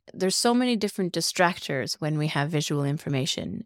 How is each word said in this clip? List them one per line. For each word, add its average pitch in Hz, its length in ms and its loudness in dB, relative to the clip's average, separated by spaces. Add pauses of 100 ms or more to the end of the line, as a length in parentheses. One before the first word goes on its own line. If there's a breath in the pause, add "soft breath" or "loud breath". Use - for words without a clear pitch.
(140)
There's - 220 0
so 240 180 4
many 247 240 2
different 196 360 -2
distractors 165 800 0
when 156 220 -2
we 151 100 0
have 147 220 0
visual 147 360 0
information, 143 800 -2